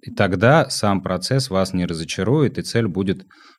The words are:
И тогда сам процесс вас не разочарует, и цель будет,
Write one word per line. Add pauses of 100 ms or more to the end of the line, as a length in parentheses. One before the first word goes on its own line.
И
тогда
сам
процесс
вас
не
разочарует,
и
цель
будет, (340)